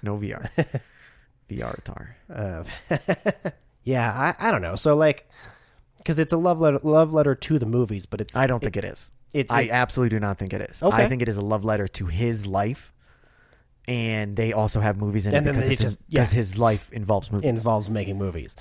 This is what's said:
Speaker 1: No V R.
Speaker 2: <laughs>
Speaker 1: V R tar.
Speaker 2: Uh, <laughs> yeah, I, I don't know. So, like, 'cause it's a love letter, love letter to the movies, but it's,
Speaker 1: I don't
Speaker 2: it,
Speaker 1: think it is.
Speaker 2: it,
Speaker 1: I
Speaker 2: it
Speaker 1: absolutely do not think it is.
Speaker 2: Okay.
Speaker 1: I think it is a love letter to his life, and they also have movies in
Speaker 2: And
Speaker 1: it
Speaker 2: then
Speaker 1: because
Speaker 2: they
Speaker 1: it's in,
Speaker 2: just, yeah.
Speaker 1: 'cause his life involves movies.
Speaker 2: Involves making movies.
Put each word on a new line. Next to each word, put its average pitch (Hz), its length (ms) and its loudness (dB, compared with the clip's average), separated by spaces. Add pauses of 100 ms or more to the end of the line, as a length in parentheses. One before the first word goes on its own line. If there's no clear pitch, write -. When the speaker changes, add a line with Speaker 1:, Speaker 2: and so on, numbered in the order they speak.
Speaker 1:
No 104 140 -4
V 104 160 -8
R. - 160 -10 (480)
Speaker 2:
<laughs> - 520 -20
Speaker 1:
V 64 140 -8
R 58 200 -8
tar. - 320 -16 (180)
Speaker 2:
Uh, 90 300 -8 (260)
<laughs> - 960 -4
yeah, 123 560 0
I, 208 80 -2
I 226 40 2
don't 131 100 0
know. 87 140 -4
So, 147 200 4
like, 151 320 2 (760)
'cause 156 140 0
it's 156 140 2
a 170 40 4
love 170 220 2
letter, 147 240 4
love 151 300 6
letter 143 220 4
to 156 240 0
the 120 60 -2
movies, 110 400 0
but 104 160 -8
it's, - 140 -6
Speaker 1:
I 131 120 4
don't 123 140 -2
Speaker 2:
it, - 40 -2
Speaker 1:
think 104 120 -4
it 95 80 -4
is. - 280 -14 (200)
Speaker 2:
it, 135 180 -2
Speaker 1:
I 117 120 4
Speaker 2:
it 117 80 -2
Speaker 1:
absolutely 123 440 2
do 110 40 0
not 101 180 -2
think 92 160 -6
it 98 80 -4
is. - 220 -12
Speaker 2:
Okay. 202 200 4
Speaker 1:
I - 40 4
think 127 140 -2
it 117 80 -2
is 101 80 -2
a 104 40 -4
love 104 240 -2
letter 104 220 0
to - 180 -8
his 104 400 -2
life, 101 480 -2 (960)
and 110 480 -4
they 113 180 0
also 107 280 2
have 104 160 2
movies 104 300 0
in 104 60 2
Speaker 2:
And 147 120 4
Speaker 1:
it - 0 -
Speaker 2:
then 147 100 2
Speaker 1:
because 131 120 2
Speaker 2:
they 135 60 4
Speaker 1:
it's 127 80 2
in, - 60 2
Speaker 2:
just, - 120 0 (100)
yeah. 139 120 4
Speaker 1:
'cause 113 100 2
his 104 280 0
life 110 320 2
involves 104 400 -2
movies. 104 180 0
Speaker 2:
Involves 110 400 0
making 101 280 -4
movies. 87 440 -6